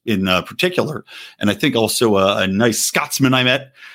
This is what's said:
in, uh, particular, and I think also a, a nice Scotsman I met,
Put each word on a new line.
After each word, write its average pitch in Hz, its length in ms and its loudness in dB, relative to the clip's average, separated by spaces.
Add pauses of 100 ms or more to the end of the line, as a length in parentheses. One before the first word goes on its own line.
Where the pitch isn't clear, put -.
in, 95 240 0
uh, 92 140 2
particular, - 600 -4 (360)
and 104 100 0
I 101 40 0
think 127 220 -2
also 110 400 2
a, 98 280 2
a 95 40 0
nice 107 320 0
Scotsman 135 540 0
I 127 100 2
met, 127 300 -2 (220)